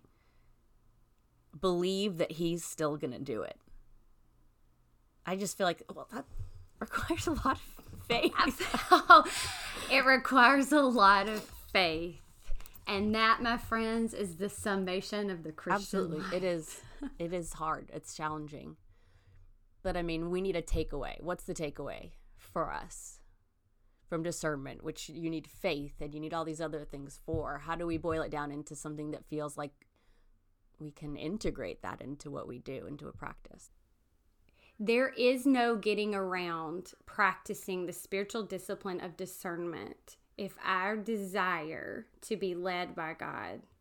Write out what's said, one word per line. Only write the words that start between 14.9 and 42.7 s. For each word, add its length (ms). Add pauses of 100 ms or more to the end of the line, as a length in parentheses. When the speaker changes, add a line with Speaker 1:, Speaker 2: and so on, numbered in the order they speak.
Speaker 2:
of 100
the 100
Christian 500
Speaker 1:
Absolutely. 180
Speaker 2:
life. 140
Speaker 1:
It 100
is, 380 (180)
Speaker 2:
<laughs> 200
Speaker 1:
it 140
is 200
hard. 380
It's 240
challenging. 640 (1040)
But, 160
I 60
mean, 260
we 120
need 140
a 60
takeaway. 600
What's 220
the 120
takeaway 560 (260)
for 340
us 480 (880)
from 140
discernment, 640
which 260
you 220
need 160
faith 540
and 120
you 60
need 160
all 100
these 160
other 240
things 400
for? 340
How 160
do 120
we 100
boil 240
it 80
down 220
into 240
something 360
that 140
feels 320
like 300 (920)
we 120
can 240
integrate 640
that 180
into 300
what 180
we 120
do, 260
into 220
a 60
practice? 580 (1080)
Speaker 2:
There 280
is 360
no 300
getting 400
around 800 (120)
practicing 800
the 60
spiritual 520
discipline 580
of 160
discernment 960 (220)
if 260
our 320
desire 1120 (140)
to 160
be 180
led 400